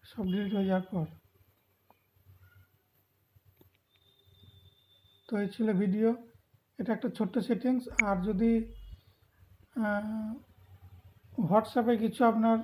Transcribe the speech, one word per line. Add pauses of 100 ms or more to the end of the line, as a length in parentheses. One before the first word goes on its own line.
সব
ডিলিট
হয়ে
যাওয়ার
পর। (4000)
তো
এই
ছিল
ভিডিও। (440)
এটা
একটা
ছোট্ট
সেটিংস। (140)
আর
যদি, (1040)
আহ, (1080)
WhatsApp-এ
কিছু
আপনার